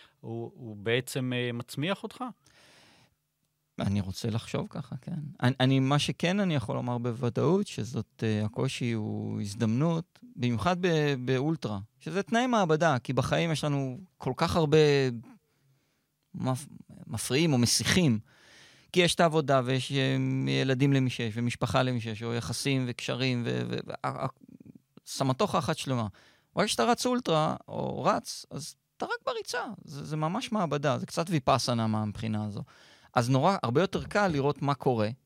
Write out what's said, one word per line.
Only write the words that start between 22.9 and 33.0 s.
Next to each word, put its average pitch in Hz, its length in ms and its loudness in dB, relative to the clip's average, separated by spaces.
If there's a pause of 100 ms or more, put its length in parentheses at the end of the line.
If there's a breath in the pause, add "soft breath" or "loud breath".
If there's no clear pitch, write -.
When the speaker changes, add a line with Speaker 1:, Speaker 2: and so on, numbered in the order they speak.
Speaker 2:
ו-, 123 240 -2
ו-, - 220 -6 (120)
ה-, 135 200 -6
ה-, 143 40 -4 (800)
סמטוחה 139 520 0
אחת 151 200 -2
שלמה. 120 280 -2 (500 soft breath)
רק 196 100 2
כשאתה 233 180 0
רץ 240 220 2
אולטרה, 170 500 2 (120)
או 131 360 -4
רץ, - 460 -2
אז - 260 -12 (260)
אתה - 40 -4
רק 466 200 -8
בריצה, 453 380 -4 (200)
זה, 143 200 -12
זה 151 120 -6
ממש 175 360 -4
מעבדה, 147 460 0
זה - 80 -6
קצת 165 240 -4
ויפאסנה 127 560 2
מהבחינה 107 580 -2
הזו. 107 180 -8 (520 loud breath)